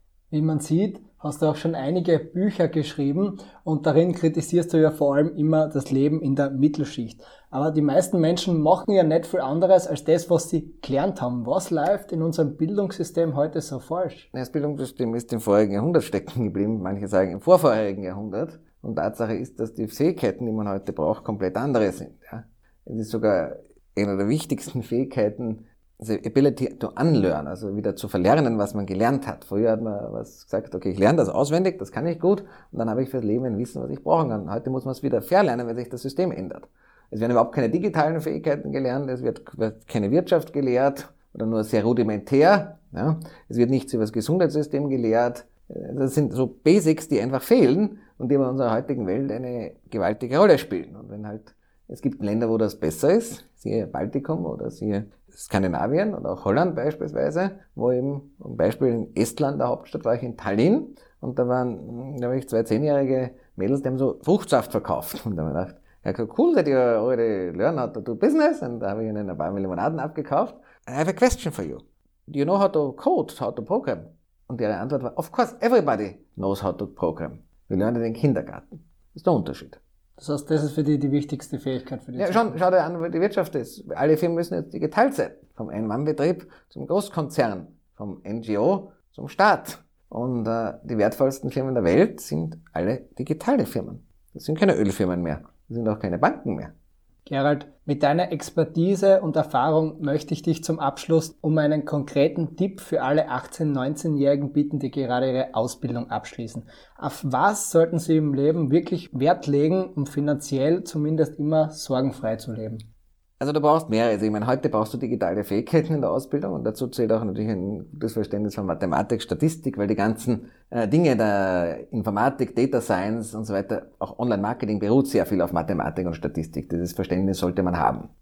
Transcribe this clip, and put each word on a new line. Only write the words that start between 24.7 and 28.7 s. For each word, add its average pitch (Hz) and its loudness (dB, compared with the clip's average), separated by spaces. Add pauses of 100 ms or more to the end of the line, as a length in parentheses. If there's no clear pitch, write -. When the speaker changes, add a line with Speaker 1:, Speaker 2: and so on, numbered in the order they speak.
Speaker 2:
Fähigkeiten, 117 -2 (340)
the 110 -4
ability 135 2
to - -6
unlearn, 95 2
also 98 -6
wieder 104 -2
zu - -8
verlernen, 113 2
was 101 -2